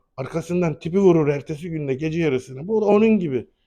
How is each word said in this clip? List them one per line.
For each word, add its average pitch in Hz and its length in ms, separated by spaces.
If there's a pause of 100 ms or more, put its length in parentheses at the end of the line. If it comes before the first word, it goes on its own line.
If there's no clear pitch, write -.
(160)
Arkasından 165 640
tipi 170 200
vurur 165 300
ertesi 147 420
günde 147 240
gece 156 260
yarısına. 131 480
Bu 220 140
da 202 40
onun 214 320
gibi. 135 280 (200)